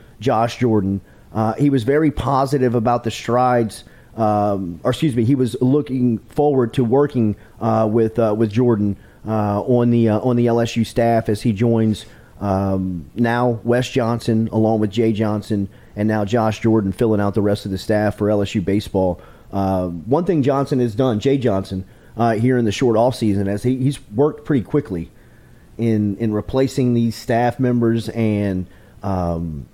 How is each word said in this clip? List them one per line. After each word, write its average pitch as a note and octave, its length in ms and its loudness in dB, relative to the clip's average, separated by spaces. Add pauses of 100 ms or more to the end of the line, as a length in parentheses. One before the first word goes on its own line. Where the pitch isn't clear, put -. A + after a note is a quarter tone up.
(200)
Josh A#2 380 0
Jordan. G2 420 0 (320)
Uh, A2 220 -2
he C#3+ 160 2
was C3+ 120 2
very D3 280 2
positive B2+ 640 0
about A#2+ 300 0
the A2+ 60 -4
strides, A#2+ 760 0 (320)
um, G#2 680 0
or B2 80 0
excuse B2+ 240 -2
me, A#2+ 80 2
he C3+ 100 4
was B2+ 260 0
looking B2+ 580 0
forward C3+ 560 0
to C3 100 2
working, A#2+ 500 2 (260)
uh, A2 300 0
with, A2 280 0
uh, A2 180 2
with A2 160 0
Jordan, G#2+ 440 2 (300)
uh, G#2 360 0
on A#2+ 280 2
the, A#2 200 4
uh, G#2+ 100 2
on B2 160 0
the A#2+ 100 2
L A#2 140 2
S A#2 160 -2
U A2+ 80 0
staff A#2 440 0
as G#2+ 140 -2
he A#2+ 100 0
joins, A2 520 0 (360)
um, F#2+ 760 -2
now A#2+ 500 0
Wes A#2+ 260 0
Johnson A2+ 600 0
along A2 280 2
with G#2+ 100 0
Jay A2 220 2
Johnson, G#2 560 -2 (280)
and G#2+ 100 -2
now G#2+ 180 0
Josh A2 360 0
Jordan A2 320 2
filling A2 280 0
out G2+ 140 0
the A2+ 80 0
rest G2+ 220 0
of G#2 80 -6
the F#2+ 60 -4
staff G#2+ 400 0
for G#2 120 0
L G#2 120 2
S F#2+ 120 -4
U A2 60 -2
baseball. F#2+ 600 -2 (320)
Uh, F#2+ 360 -2
one G2 380 -2
thing E3+ 160 0
Johnson C3+ 380 0
has A#2 140 -2
done, A#2+ 260 0
Jay C#3 180 2
Johnson, G2 460 -2 (320)
uh, A2+ 180 2
here B2 240 2
in A#2+ 60 2
the G#2 80 0
short A#2 240 2
offseason, G#2+ 520 0
as G2+ 140 -4
he, B2+ 160 0
he's C3+ 200 -2 (120)
worked C#3+ 340 0
pretty C3+ 200 0
quickly F2+ 460 -4 (680)
in, G#2+ 400 0
in A2 140 -2
replacing B2+ 640 0
these A#2 220 0
staff A#2+ 420 0
members A#2 520 0
and, G#2 560 -2 (360)
um, E2+ 720 -4